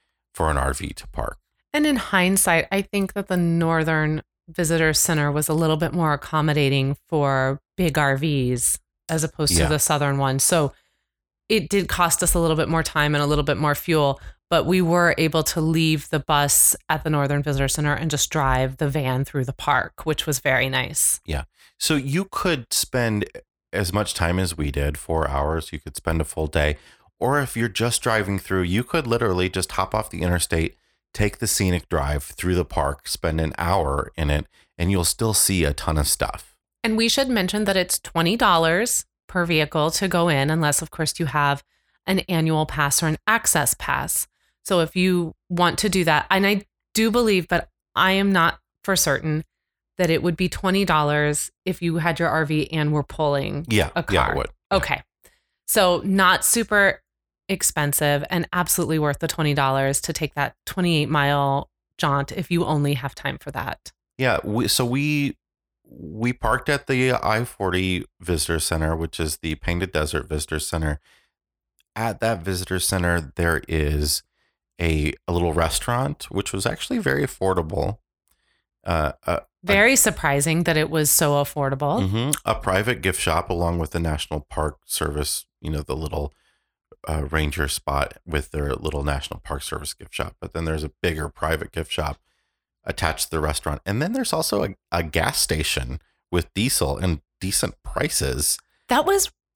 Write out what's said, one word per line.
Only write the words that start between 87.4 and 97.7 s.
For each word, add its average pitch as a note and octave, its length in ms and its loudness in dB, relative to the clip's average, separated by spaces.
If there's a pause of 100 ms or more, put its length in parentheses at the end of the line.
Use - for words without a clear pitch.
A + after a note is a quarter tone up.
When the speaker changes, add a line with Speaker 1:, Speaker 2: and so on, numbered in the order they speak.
Speaker 1:
spot - 460 -4 (120)
with D#2 240 -4
their C#2+ 240 -4
little D2 300 -6
National C#2 360 -6
Park C#2+ 220 -10
Service - 300 -10
gift - 220 -18
shop. - 260 -8
But - 120 -12
then E2 120 -6
there's D#2+ 200 -2
a D2 80 -8 (100)
bigger D#2 260 -2
private D#2+ 440 -4
gift - 200 -8
shop D2 260 -4 (680)
attached - 420 -2
to - 40 -8
the D#2+ 100 -2
restaurant. D2 460 -2
And G#2 160 -2
then F#3+ 100 -2
there's C4 200 -4
also D#3+ 320 -2
a, G3 100 -6 (160)
a E2+ 140 -2
gas E2 340 -2
station C#2 640 -2 (320)
with F2 220 0
diesel G2 420 0
and F2 240 0 (200)
decent F#2+ 340 -2 (100)